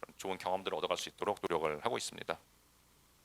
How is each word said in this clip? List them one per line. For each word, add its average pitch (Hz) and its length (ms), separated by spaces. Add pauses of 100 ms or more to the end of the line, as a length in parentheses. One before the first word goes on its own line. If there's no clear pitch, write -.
그런 - 180
좋은 95 200
경험들을 92 380
얻어갈 85 200
수 - 120
있도록 98 340
노력을 78 420
하고 120 120
있습니다. - 420 (880)